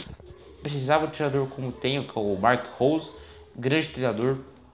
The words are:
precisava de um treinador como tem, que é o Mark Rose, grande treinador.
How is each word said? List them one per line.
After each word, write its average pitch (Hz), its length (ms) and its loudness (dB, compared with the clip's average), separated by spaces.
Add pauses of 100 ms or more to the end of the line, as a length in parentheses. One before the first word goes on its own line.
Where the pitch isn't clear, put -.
(640)
precisava 147 440 2
de 151 60 -4
um - 40 -12
treinador 139 320 0
como 131 220 -6
tem, 131 320 -2
que - 160 -8
é - 0 -
o 104 160 0
Mark 117 300 4 (140)
Rose, 156 320 2 (440)
grande 151 340 0
treinador. 127 500 0 (360)